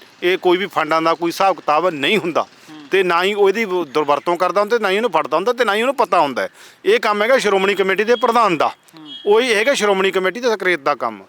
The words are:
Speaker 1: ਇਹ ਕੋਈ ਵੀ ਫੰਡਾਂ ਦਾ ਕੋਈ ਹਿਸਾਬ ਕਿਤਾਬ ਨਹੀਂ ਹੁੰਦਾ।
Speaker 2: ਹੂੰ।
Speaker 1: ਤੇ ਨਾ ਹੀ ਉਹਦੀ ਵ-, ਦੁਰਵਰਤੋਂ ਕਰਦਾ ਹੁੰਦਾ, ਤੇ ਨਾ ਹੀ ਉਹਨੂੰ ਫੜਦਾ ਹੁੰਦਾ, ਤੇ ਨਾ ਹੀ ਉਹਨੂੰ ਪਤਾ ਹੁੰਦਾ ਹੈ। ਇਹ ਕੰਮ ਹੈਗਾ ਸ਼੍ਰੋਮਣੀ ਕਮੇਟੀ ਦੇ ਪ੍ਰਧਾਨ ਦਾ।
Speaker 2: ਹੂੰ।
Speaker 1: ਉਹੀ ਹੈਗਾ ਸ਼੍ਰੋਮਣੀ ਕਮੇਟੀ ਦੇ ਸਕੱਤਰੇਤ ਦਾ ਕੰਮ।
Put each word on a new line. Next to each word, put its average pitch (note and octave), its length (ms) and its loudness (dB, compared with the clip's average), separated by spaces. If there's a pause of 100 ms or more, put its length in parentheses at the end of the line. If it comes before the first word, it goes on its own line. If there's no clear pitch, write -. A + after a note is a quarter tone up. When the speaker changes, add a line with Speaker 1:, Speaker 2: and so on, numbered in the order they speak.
(220)
Speaker 1:
ਇਹ F3+ 160 0
ਕੋਈ F3+ 200 2
ਵੀ G3 80 -4
ਫੰਡਾਂ D#3+ 360 -2
ਦਾ E3 120 2
ਕੋਈ E3 140 -4
ਹਿਸਾਬ F3 280 0
ਕਿਤਾਬ D#3+ 320 0
ਨਹੀਂ E3 300 0
ਹੁੰਦਾ। D3+ 240 -2
Speaker 2:
ਹੂੰ। D3+ 480 -14
Speaker 1:
ਤੇ F#3+ 120 2
ਨਾ F3 220 0
ਹੀ G3+ 100 0
ਉਹਦੀ G3+ 300 2
ਵ-, F3+ 200 -2
ਦੁਰਵਰਤੋਂ D3 520 0
ਕਰਦਾ F3+ 240 0
ਹੁੰਦਾ, G#3 160 0
ਤੇ A3 60 0
ਨਾ G3 80 0
ਹੀ F#3+ 60 0
ਉਹਨੂੰ A3+ 140 0
ਫੜਦਾ D#3+ 260 0
ਹੁੰਦਾ, G3 160 0
ਤੇ A#3+ 120 0
ਨਾ G3+ 100 0
ਹੀ G#3+ 60 -2
ਉਹਨੂੰ C4 140 0
ਪਤਾ G3 260 2
ਹੁੰਦਾ C3 220 0
ਹੈ। F#2+ 60 -4 (360)
ਇਹ G#3 160 2
ਕੰਮ G#3 220 0
ਹੈਗਾ B3 160 2
ਸ਼੍ਰੋਮਣੀ G3 360 0
ਕਮੇਟੀ F#3+ 300 0
ਦੇ A#3 120 2
ਪ੍ਰਧਾਨ A#3 400 2
ਦਾ। C#3 120 2 (300)
Speaker 2:
ਹੂੰ। D3+ 140 -20 (140)
Speaker 1:
ਉਹੀ A3 280 4
ਹੈਗਾ A3+ 200 2
ਸ਼੍ਰੋਮਣੀ G3 360 0
ਕਮੇਟੀ F#3 300 -2
ਦੇ B3+ 80 -2
ਸਕੱਤਰੇਤ F#3 320 -2
ਦਾ D3 140 0
ਕੰਮ। A2 340 -8